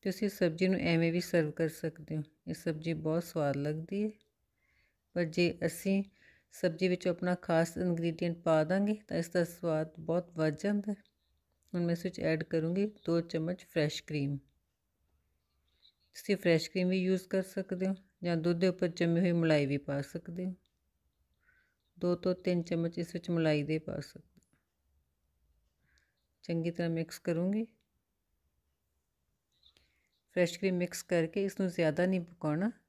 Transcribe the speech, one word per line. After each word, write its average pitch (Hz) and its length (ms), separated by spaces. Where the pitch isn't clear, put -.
ਤੁਸੀਂ 196 280
ਸਬਜ਼ੀ 180 380
ਨੂੰ 190 120
ਐਵੇਂ 170 320
ਵੀ 175 100
ਸਰਵ 160 300
ਕਰ 160 180
ਸਕਦੇ 156 480
ਹੋ। 151 60
ਇਹ 165 60
ਸਬਜ਼ੀ 160 400
ਬਹੁਤ 156 300
ਸਵਾਦ 143 340
ਲੱਗਦੀ 160 460
ਹੈ, 214 60
ਪਰ 175 120
ਜੇ 165 400
ਅਸੀਂ 196 380
ਸਬਜ਼ੀ 175 360
ਵਿੱਚ 180 200
ਆਪਣਾ 180 280
ਖਾਸ 165 420
ਇੰਗਰੀਡੀਐਂਟ 170 600
ਪਾ 160 260
ਦਾਂਗੇ 196 300
ਤਾਂ 170 100
ਇਸ 170 120
ਦਾ 175 140
ਸਵਾਦ 160 560
ਬਹੁਤ 170 380
ਵੱਧ 156 220
ਜਾਂਦਾ 208 320
ਹੈ। - 120
ਹੁਣ 175 120
ਮੈਂ 170 80
ਇਸ 170 100
ਵਿੱਚ - 160
ਐਡ 160 240
ਕਰੂੰਗੀ 170 420
ਦੋ 170 160
ਚਮਚ 170 440
ਫਰੈਸ਼ - 380
ਕਰੀਮ। 143 340
ਤੁਸੀਂ 196 220
ਫਰੈਸ਼ 165 340
ਕਰੀਮ 180 180
ਵੀ 185 80
ਯੂਜ਼ 185 300
ਕਰ 190 140
ਸਕਦੇ 190 460
ਹੋ 190 80
ਜਾਂ 170 140
ਦੁੱਧ 170 220
ਦੇ 190 80
ਉੱਪਰ 180 200
ਜੰਮੀ 170 340
ਹੋਈ 180 100
ਮਲਾਈ 160 340
ਵੀ 143 120
ਪਾ 143 240
ਸਕਦੇ 170 440
ਹੋ। 185 100
ਦੋ 175 180
ਤੋਂ 180 200
ਤਿੰਨ 180 280
ਚਮਚ 165 340
ਇਸ 170 160
ਵਿੱਚ 170 160
ਮਲਾਈ 156 340
ਦੇ 156 160
ਪਾ - 200
ਸਕਦੇ - 420
ਹੋ। - 60
ਚੰਗੀ 170 300
ਤਰ੍ਹਾਂ 170 180
ਮਿਕਸ 165 300
ਕਰੂੰਗੀ। 185 460
ਫਰੈਸ਼ 175 240
ਕਰੀਮ 190 160
ਮਿਕਸ 175 280
ਕਰਕੇ 170 400
ਇਸ 190 160
ਨੂੰ 190 100
ਜ਼ਿਆਦਾ 170 360
ਨਹੀਂ 185 160
ਪਕਾਉਣਾ। 170 500